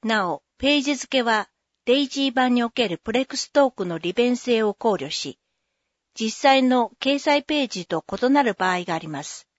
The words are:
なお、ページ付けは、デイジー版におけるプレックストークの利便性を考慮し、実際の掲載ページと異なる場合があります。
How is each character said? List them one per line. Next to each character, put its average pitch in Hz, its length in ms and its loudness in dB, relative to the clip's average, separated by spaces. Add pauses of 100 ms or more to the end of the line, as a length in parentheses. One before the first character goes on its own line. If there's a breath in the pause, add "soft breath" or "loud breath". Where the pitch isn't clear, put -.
な 214 260 0
お、 147 120 -6 (160)
ペ 285 200 2
ー 285 40 0
ジ 277 140 -2
付 - 220 -4
け 254 40 2
は、 220 280 0 (340)
デ 254 160 4
イ 277 80 0
ジ 269 220 -2
ー - 20 -4
版 254 220 2
に 240 100 2
お 233 60 -2
け 233 180 -2
る 175 100 -4
プ - 140 -10
レ 247 100 0
ッ 262 40 -2
ク - 100 -14
ス - 160 -8
ト 277 180 4
ー - 40 -6
ク 196 120 -6
の 170 120 -4
利 175 160 -4
便 247 240 2
性 226 260 0
を 208 100 0
考 220 200 0
慮 151 160 -4
し、 - 280 -8 (800)
実 220 140 -4
際 269 320 4
の 247 380 2
掲 277 180 0
載 294 240 0
ペ 302 200 -2
ー 240 40 -4
ジ 180 200 -10
と 165 220 -4
異 240 200 -2
な 277 120 4
る 233 120 0
場 185 180 -2
合 180 120 -2
が 175 100 -6
あ 160 60 -4
り 160 100 -12
ま 143 120 -8
す。 - 380 -16